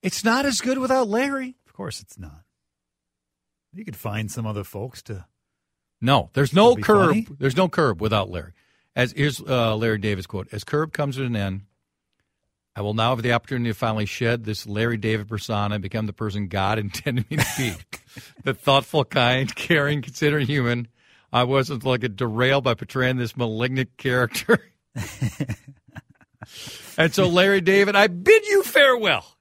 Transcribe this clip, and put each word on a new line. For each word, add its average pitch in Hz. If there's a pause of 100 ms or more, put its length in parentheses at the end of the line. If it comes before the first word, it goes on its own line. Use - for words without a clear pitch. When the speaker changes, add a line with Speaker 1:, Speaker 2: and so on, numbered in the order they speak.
Speaker 1:
It's -
not 247
as 262
good 254
without 262
Larry. 254 (100)
Speaker 2:
Of -
course -
it's -
not. 80 (1300)
You 202
could 131
find 107
some 113
other 104
folks 110
to 95 (760)
Speaker 1:
No, 123
there's 139
no 214
Speaker 2:
to 247
be 214
Speaker 1:
Curb. 196
Speaker 2:
funny. 220 (100)
Speaker 1:
There's 135
no 180
Curb 113
without 104
Larry. 87 (420)
As 123
here's, 143
uh, 117
Larry 110
David's 98
quote: 95
"As 104
Curb 156
comes 139
to 135
an 120
end, 98 (1120)
I 104
will 104
now 113
have 117
the 120
opportunity 120
to 107
finally 110
shed 120
this 107
Larry 110
David 107
persona 104
and 101
become 110
the 101
person 104
God 101
<laughs> -
intended 117
me 156
to - (120)
be, 120 (680)
the 135
thoughtful, 139
kind, 127
caring, 147
considerate 147
human 120 (440)
I 123
wasn't, 131
like, 127
a 127
derail 123
by 123
portraying 127
this 120
malignant 123
character." 127 (360)
<laughs> - (2000)
And 160
so, 190
Larry 190
David, 196
I 202
bid 392
you 403
farewell. 233